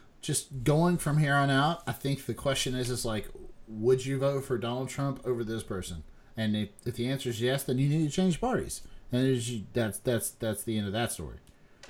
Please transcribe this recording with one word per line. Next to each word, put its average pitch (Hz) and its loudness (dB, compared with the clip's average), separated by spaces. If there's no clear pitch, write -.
just 139 -4
going 165 6
from 151 2
here 143 4
on 139 6
out, 147 4
I 127 -2
think 139 -2
the - -4
question 135 0
is, 127 -2
is 123 -2
like, 110 -2
would 117 4
you 135 0
vote 139 2
for 127 -2
Donald 120 -2
Trump - -4
over 120 0
this 110 -4
person? 90 -6
And 107 0
if, 107 -2
if 120 -4
the 120 -2
answer 135 -4
is 113 -2
yes, 131 2
then 131 0
you 139 2
need 156 2
to 147 -2
change 185 2
parties. - -2
And 127 4
it's, 120 2
that's, 110 0
that's, 117 0
that's 110 -4
the 110 -2
end 104 0
of 95 -4
that 113 -2
story. 69 -8